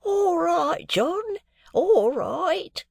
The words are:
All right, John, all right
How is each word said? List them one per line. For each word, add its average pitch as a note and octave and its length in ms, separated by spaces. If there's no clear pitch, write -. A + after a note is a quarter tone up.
All G4 340
right, E4 520
John, E4 340
all B3 400
right D4 800